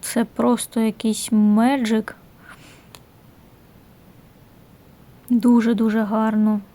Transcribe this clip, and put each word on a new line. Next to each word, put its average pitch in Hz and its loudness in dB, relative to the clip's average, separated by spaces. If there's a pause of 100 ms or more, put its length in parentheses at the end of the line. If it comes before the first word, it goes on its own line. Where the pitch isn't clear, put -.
Це - -4
просто 233 -2
якийсь 220 -4
меджик. 220 2 (3250)
Дуже-дуже 226 2
гарно. 214 0 (140)